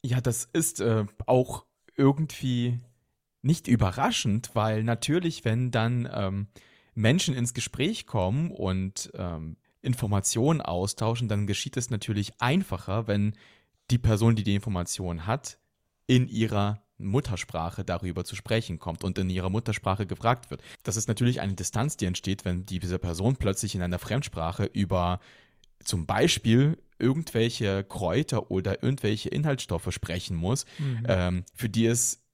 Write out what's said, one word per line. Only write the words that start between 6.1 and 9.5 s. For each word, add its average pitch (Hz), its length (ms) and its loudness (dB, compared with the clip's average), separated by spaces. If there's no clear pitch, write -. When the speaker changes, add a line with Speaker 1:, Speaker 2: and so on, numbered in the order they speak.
Speaker 1:
ähm, 98 340 -2
Menschen 131 400 4
ins 120 200 -2
Gespräch - 520 -4
kommen 113 440 0
und, 95 640 -4
ähm, 80 420 -8